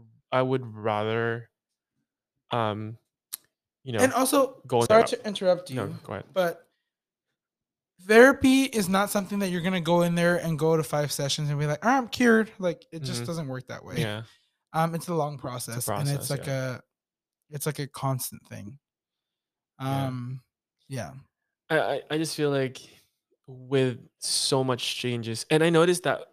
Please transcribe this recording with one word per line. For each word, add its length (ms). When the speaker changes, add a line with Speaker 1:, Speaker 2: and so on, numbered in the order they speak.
Speaker 1:
I 100
would 240
rather, 840
um, 480
you 80
know, 100
Speaker 2:
And 100
also, 540
Speaker 1:
go 160
in 60
Speaker 2:
sorry 160
Speaker 1:
that 0
Speaker 2:
to 220
Speaker 1:
route. 0
Speaker 2:
interrupt 440
Speaker 1:
No, 180
Speaker 2:
you, 160
Speaker 1:
go 100
ahead. 180
Speaker 2:
but 360
therapy 600
is 240
not 220
something 280
that 120
you're 100
gonna 200
go 220
in 140
there 200
and 220
go 180
to 60
five 300
sessions 360
and 100
be 80
like, 180
"All 80
right, 60
I'm 100
cured." 500
Like, 340
it 120
just 200
Speaker 1:
Mm-hmm. 0
Speaker 2:
doesn't 220
work 220
that 160
way. 160
Speaker 1:
Yeah. 220
Speaker 2:
Um, 220
it's 140
a 60
long 240
Speaker 1:
It's 100
a 40
Speaker 2:
process, 160
and 140
it's 180
Speaker 1:
process, 20
Speaker 2:
like 160
Speaker 1:
yeah. 20
Speaker 2:
a, 340
it's 160
like 140
a 80
constant 600
thing. 300
Speaker 1:
Yeah. 260
Speaker 2:
Um, 320
yeah. 260
Speaker 1:
I, 80
I, 320
I 80
just 180
feel 140
like 280
with 520
so 460
much 320
changes, 540
and 120
I 80
noticed 340
that 280